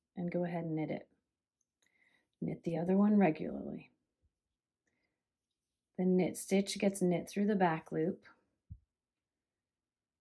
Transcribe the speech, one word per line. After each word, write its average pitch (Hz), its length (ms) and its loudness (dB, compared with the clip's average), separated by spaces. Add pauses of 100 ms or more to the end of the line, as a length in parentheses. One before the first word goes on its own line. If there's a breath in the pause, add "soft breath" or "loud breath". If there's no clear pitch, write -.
(160)
and 175 160 -6
go 175 140 0
ahead 165 180 -4
and 160 100 -4
knit 156 140 -2
it. - 180 -8 (1300)
Knit 156 240 -6
the 165 140 -2
other 185 180 2
one 208 220 6
regularly. 156 720 0 (2000)
The 185 80 2
knit 185 320 2
stitch 196 400 -2
gets 196 240 0
knit - 260 0
through 202 180 -2
the 214 80 2
back 170 380 0
loop. 160 300 -2 (2000)